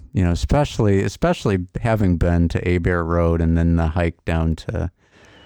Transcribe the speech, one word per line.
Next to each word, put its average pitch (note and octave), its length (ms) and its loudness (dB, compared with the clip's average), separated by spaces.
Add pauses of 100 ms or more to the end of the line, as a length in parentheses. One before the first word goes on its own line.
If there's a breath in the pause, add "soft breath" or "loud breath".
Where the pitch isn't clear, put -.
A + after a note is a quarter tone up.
(140)
you - 100 0
know, F2 80 2
especially, G#2 720 0
especially G#2 640 -2 (140)
having G#2 360 2
been E2+ 320 2
to - 120 -4
Abair F2 440 0
Road E2 340 2
and E2 180 2
then E2+ 180 2
the E2 120 2
hike E2+ 380 -4
down E2 300 0
to, F2 340 -6 (560 loud breath)